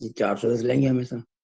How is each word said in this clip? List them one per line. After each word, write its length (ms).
ये 80
चार 200
सौ 160
दस 80
लेंगे 240
हमेशा 360